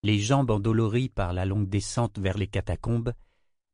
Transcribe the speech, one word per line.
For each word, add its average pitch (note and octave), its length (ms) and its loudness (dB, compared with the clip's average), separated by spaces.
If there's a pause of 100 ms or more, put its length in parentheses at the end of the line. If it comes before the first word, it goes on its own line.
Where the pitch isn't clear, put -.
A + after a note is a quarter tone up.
Les G#2 160 4
jambes B2 320 2
endolories A2 560 2
par F2+ 240 -4
la F#2 120 -2
longue G2 240 0
descente G#2 520 -2
vers F#2+ 180 0
les F#2+ 80 0
catacombes, A#2 640 -2 (600)